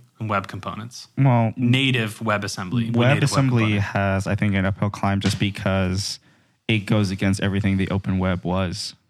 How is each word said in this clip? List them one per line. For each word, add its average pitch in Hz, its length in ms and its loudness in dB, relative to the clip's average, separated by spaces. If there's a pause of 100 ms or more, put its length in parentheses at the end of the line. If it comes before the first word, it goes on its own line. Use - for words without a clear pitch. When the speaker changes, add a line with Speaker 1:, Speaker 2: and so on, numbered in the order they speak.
(200)
Speaker 1:
and 110 100 -4
web 98 180 -2
components. 101 600 -12 (100)
Speaker 2:
Well, 120 380 4
Speaker 1:
Native 123 640 2
WebAssembly. 104 680 -2
Native 113 80 -4
web 131 240 4
Speaker 2:
WebAssembly 135 400 2
Speaker 1:
component. 107 220 2
Speaker 2:
has, 98 460 0
I 98 80 0
think, 101 200 0
an 95 100 2
uphill 95 240 -2
climb 98 320 -2
just - 180 0
because 95 800 -2 (480)
it 110 120 2
goes 101 300 2
against 98 300 0
everything 98 380 0
the 95 120 0
open 95 280 -2
web 92 260 0
was 92 520 -4 (140)